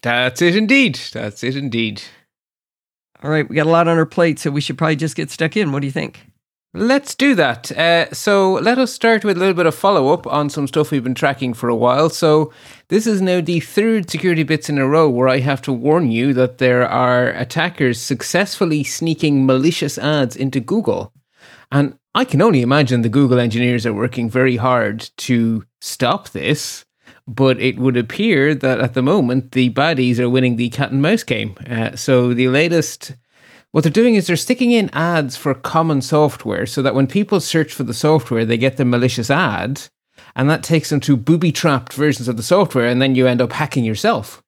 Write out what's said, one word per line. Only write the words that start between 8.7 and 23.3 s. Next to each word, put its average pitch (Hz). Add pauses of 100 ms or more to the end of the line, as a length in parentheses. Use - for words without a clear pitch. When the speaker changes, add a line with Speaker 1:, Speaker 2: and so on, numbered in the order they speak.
Speaker 1:
us 247
start 226
with 196
a 175
little 190
bit 170
of 156
follow-up 170
on 147
some 143
stuff 151
we've 139
been 127
tracking 135
for 120
a 117
while. 127
So 151 (360)
this 220
is 202
now 180
the 170
third 214
Security 165
Bits 151
in 147
a 135
row 156
where 127
I 131
have 131
to 139
warn 147
you 123
that 123
there 123
are 123
attackers 143
successfully 165
sneaking 151
malicious 143
ads 143
into 135
Google. 110 (600)
And 139 (160)
I 254
can 170
only 180
imagine 127
the 117
Google 127